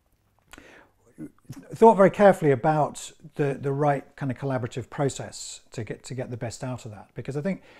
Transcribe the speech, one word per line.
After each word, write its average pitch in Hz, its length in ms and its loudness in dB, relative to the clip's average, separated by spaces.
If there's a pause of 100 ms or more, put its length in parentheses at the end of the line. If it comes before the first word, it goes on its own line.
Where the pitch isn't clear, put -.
(1700)
thought 220 220 8
very 185 140 8
carefully 185 420 6
about 147 600 0 (240)
the, 139 240 -2
the 135 120 -4
right 143 320 0 (120)
kind 135 160 -4
of 120 60 -6
collaborative 127 520 -4
process - 720 -6 (100)
to 123 120 -8
get, - 200 -12
to - 100 -14
get 123 160 -8
the 123 80 -10
best 113 260 -10
out 127 220 -10
of 113 60 -14
that. 95 220 -20
Because 127 240 -10
I 147 40 -6
think 185 200 -4 (180)